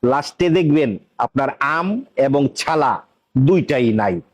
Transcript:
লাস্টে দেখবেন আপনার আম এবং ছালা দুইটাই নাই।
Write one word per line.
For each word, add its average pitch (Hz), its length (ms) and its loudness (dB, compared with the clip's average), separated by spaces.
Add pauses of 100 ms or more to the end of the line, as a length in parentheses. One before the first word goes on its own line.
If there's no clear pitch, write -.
লাস্টে 143 460 -2
দেখবেন 156 420 2 (280)
আপনার 135 300 -2 (280)
আম 202 260 -4 (140)
এবং 135 260 2 (140)
ছালা 151 360 0 (460)
দুইটাই 135 540 2
নাই। 104 220 0 (200)